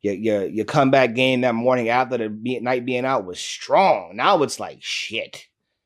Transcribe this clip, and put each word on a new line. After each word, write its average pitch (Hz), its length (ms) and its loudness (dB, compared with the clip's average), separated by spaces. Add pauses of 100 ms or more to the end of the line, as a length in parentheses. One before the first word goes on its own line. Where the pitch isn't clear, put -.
your, 101 120 -2
your, 104 320 0
your 104 200 -4
comeback 131 500 4
game 127 260 2
that 120 140 2
morning 120 340 0
after 123 300 0
the 110 100 -2
be-, 110 300 -6
night 123 260 -2
being 123 200 -2
out 127 200 0
was 90 140 -12
strong. 123 760 0
Now 156 280 2
it's 117 160 -4
like, 85 200 -10
"Shit, - 680 -10 (400)